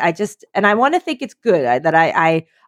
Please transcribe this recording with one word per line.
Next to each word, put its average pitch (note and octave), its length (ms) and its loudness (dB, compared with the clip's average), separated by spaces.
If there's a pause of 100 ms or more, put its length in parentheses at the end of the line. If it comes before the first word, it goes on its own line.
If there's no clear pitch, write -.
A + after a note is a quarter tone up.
I E3+ 40 -2
just, G3+ 400 -8
and G3 140 -2
I G#3 80 2
wanna C#4 260 0
think D#4+ 220 -8
it's A#3 100 -10
good, F3 320 0
I, A#2+ 140 2
that D#3 160 -2
I, E3 160 4
I, E3 360 0 (220)